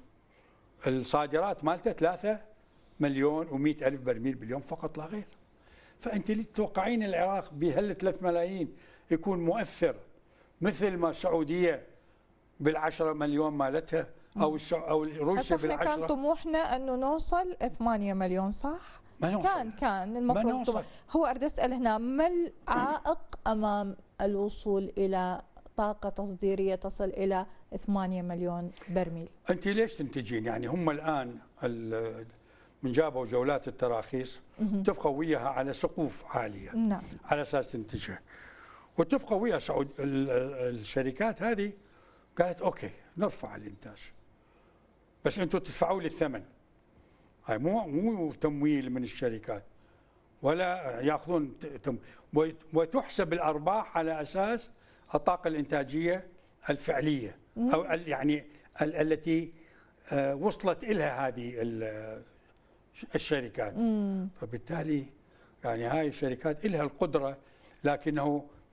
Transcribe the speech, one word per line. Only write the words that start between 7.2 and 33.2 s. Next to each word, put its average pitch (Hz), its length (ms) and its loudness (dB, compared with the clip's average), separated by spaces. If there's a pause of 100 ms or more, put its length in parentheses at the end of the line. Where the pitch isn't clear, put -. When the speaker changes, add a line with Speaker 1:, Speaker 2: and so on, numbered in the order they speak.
Speaker 1:
بهال 175 460 0
ثلاثة 185 280 -2
ملايين 175 500 0 (340)
يكون 170 340 2
مؤثر 175 520 2 (640)
مثل 190 360 2
ما 170 140 2
السعودية 165 760 2 (760)
بالعشرة 156 520 4
مليون 151 400 2
مالتها، 147 540 2 (340)
أو 156 100 6
Speaker 2:
مم. 156 60 0
Speaker 1:
السع-، 160 320 -2
أو 156 140 4
روسيا 156 380 2
Speaker 2:
هسه - 160 2
إحنا 214 200 0
كان - 20 -6
Speaker 1:
بالعشرة؟ 320 280 2
Speaker 2:
طموحنا 311 680 0
أنه 254 200 -2
نوصل 320 600 0 (220)
ثمانية 208 360 2
مليون، 190 360 0
صح؟ 294 520 -6 (180)
Speaker 1:
ما - 100 2
نوصل. 214 180 2
Speaker 2:
كان، 285 220 0
كان 202 420 0
Speaker 1:
ما 240 60 -4
Speaker 2:
المفروض 233 360 2
Speaker 1:
نوصل. 247 180 0
Speaker 2:
طموح. 220 120 -2 (260)
هو 320 160 6
أريد 254 180 0
أسأل 254 280 2
هنا، 233 260 2
ما 269 280 2
العائق 311 920 0 (280)
أمام 208 500 0 (240)
الوصول 202 800 0
إلى 185 440 2 (340)
طاقة 208 320 0
تصديرية 196 640 0
تصل 190 340 -4
إلى 190 380 0 (400)
ثمانية 185 360 0
مليون 175 480 -4 (180)
برميل؟ 170 400 -2 (220)
Speaker 1:
أنت 180 180 0
ليش 214 260 2
تنتجين؟ 117 520 -4
يعني 117 200 -2
هم 160 240 2
الآن 147 480 -2 (260)
ال-، 113 640 -4 (560)
من 127 100 -2
جابوا 131 320 2